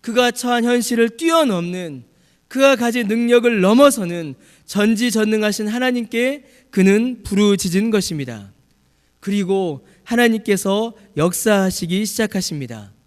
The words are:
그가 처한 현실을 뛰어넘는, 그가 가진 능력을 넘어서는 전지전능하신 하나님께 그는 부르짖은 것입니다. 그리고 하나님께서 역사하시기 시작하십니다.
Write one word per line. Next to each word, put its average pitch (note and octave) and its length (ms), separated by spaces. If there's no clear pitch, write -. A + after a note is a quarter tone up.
그가 A#3+ 300
처한 A#3+ 320
현실을 A#3 540
뛰어넘는, F3+ 840
그가 C4+ 280
가진 A#3 320
능력을 A#3 540
넘어서는 F#3 760
전지전능하신 G#3+ 1000
하나님께 B3 760
그는 G#3+ 540
부르짖은 G3+ 680
것입니다. C3 600
그리고 F#3+ 680
하나님께서 A3 880
역사하시기 F#3 880
시작하십니다. C#3 840